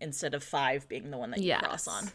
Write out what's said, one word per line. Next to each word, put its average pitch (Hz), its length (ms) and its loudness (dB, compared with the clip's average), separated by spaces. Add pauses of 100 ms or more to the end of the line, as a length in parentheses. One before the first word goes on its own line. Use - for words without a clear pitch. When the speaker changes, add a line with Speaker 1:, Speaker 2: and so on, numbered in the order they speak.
Speaker 1:
instead 143 340 -2
of 139 80 -2
five 139 460 2
being 127 220 -6
the 135 80 -6
one 120 120 -4
that 202 100 0
you 180 80 4
Speaker 2:
Yes. - 140 6
Speaker 1:
cross - 240 0
on. 202 180 -2 (100)